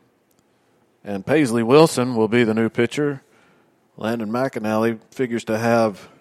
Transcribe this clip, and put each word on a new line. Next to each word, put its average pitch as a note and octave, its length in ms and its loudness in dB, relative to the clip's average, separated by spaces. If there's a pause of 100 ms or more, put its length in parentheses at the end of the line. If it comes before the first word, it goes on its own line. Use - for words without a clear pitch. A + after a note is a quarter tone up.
(1040)
and G2+ 220 -8
Paisley B2+ 380 2
Wilson B2+ 520 4
will A2 120 2
be A#2+ 160 2
the A2 100 0
new A2 160 0
pitcher. C#3+ 540 -4 (760)
Landon A2 320 -6
McAnally A2+ 720 -2 (100)
figures A#2 360 -6
to A2 120 -2
have A2+ 500 0 (140)